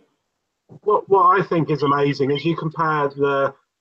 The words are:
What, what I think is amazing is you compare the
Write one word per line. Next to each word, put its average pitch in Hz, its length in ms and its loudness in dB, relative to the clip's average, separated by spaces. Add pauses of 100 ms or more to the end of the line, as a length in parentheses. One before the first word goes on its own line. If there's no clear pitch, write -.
(840)
What, - 260 0
what 185 300 4
I 170 40 0
think 156 260 -2
is 151 140 -2
amazing 139 480 0
is 143 120 -4
you 165 120 -2
compare 156 540 -4
the 139 440 -2 (280)